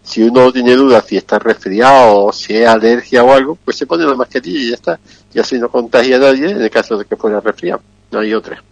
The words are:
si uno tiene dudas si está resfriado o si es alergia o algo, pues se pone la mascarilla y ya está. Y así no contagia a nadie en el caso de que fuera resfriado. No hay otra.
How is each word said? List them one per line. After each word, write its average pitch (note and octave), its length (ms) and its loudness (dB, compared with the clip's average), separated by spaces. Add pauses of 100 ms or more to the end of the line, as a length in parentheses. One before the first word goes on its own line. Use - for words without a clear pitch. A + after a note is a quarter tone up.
si - 220 -4
uno B2+ 280 4
tiene B2 240 2
dudas B2+ 300 2
si - 120 -6
está G#2+ 200 -4
resfriado A2 880 2
o G#2+ 80 -2
si - 220 -8
es A#2 120 2
alergia A#2 560 0
o B2+ 80 4
algo, C3+ 320 2
pues - 140 -6
se C#3+ 80 -8
pone E3+ 200 -4
la C3+ 100 -2
mascarilla C3 440 -8
y A#2+ 100 -6
ya A#2+ 60 -6
está. - 240 -8 (340)
Y A#2 60 -2
así B2 200 -4
no A#2 100 -4
contagia B2 460 0
a B2+ 40 2
nadie C3+ 300 2
en G3+ 120 -6
el A2 100 -2
caso A2 260 -4
de G2+ 80 -10
que - 100 -8
fuera G#2 260 -4
resfriado. A2+ 400 -8 (280)
No A2 100 -8
hay G#2+ 140 -4
otra. - 380 -10